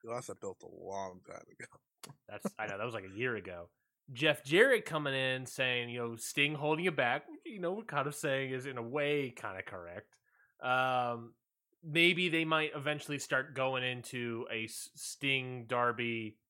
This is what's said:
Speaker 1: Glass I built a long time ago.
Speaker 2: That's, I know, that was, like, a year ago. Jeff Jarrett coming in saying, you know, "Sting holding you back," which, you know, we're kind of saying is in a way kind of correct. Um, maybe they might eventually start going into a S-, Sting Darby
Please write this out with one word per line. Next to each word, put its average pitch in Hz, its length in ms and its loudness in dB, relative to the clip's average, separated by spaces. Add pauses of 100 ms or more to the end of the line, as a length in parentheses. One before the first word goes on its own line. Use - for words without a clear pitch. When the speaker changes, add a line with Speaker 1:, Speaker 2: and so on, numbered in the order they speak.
Speaker 1:
Glass 120 280 -8
I - 20 -8
built 95 300 -10
a 87 40 -16
long 92 600 -8
time - 160 -14 (160)
ago. - 540 -18 (140)
Speaker 2:
That's, 104 200 -8 (100)
I 110 80 -2
know, 101 140 -4
that 107 60 -2
was, 120 100 -4
like, 95 100 -6
a 95 100 -14
year 120 200 0
ago. 87 340 -8 (420)
Jeff 147 320 2
Jarrett 220 420 6
coming 147 280 0
in 131 320 0
saying, 123 440 0
you 120 100 -4
know, 117 160 -2
"Sting 147 400 2
holding 151 280 2
you 185 80 4
back," 139 380 2
which, 302 160 -16
you 226 140 -10
know, 175 140 -2
we're 220 100 -6
kind 143 240 0
of 143 80 -4
saying 135 360 0
is 131 140 -4
in 131 140 -6
a - 20 -6
way 143 480 0
kind 98 300 -8
of - 60 -8
correct. 92 540 -12 (400)
Um, 127 760 2 (480)
maybe 170 460 4
they 160 160 2
might 156 300 2
eventually 147 440 -2
start 135 340 0
going 131 300 2
into 123 680 -4
a 113 140 -2
S-, - 300 -10
Sting 127 720 -2
Darby 117 720 0 (100)